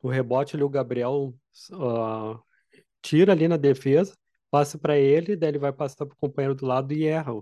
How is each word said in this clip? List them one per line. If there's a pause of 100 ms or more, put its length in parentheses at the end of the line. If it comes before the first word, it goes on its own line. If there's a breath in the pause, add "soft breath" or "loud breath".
O
rebote
ali,
o
Gabriel, (380)
ah, (640 soft breath)
tira
ali
na
defesa, (360)
passa
pra
ele,
daí
ele
vai
passar
pro
companheiro
do
lado
e
erra.